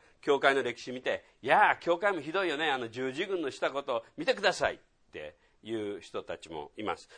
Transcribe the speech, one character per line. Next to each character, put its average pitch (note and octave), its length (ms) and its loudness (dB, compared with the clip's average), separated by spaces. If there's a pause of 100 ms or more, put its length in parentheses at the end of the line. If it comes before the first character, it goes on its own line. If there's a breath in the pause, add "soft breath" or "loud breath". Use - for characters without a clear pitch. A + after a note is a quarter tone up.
(220 soft breath)
教 C#3 180 4
会 C#3 160 6
の C3 80 2
歴 A#2+ 180 -4
史 C3 100 -10
見 B2+ 100 -8
て、 G#2+ 220 -2 (200 soft breath)
「い A2+ 40 -4
や E3+ 320 6
ー、 - 0 -
教 E3+ 180 2
会 G3+ 160 0
も D#3+ 80 -4
ひ D3 100 -8
ど F#3+ 140 0
い F3 40 0
よ D3 60 0
ね。 D3+ 160 2
あ C3 60 2
の、 A#2 120 -4
十 B2+ 220 -4
字 D3+ 140 -4
軍 F#3+ 160 -2
の C3+ 100 -2
し - 80 -14
た D#3+ 120 0
こ C3+ 120 -4
と B2 140 -2
を A2+ 60 -2 (140 soft breath)
見 D#3+ 80 -6
て B3 80 4
く G3+ 80 -2
だ F#3+ 120 4
さ A2+ 180 2
い」 D2 40 -8
っ - 20 -14 (340)
て D2+ 240 -12 (280)
い G#2+ 100 -8
う G2+ 260 -4
人 F#2 240 -10
た F2 140 -10
ち - 120 -18
も D2+ 280 -10
い A2 60 -8
ま F2+ 140 -2
す。 - 200 -20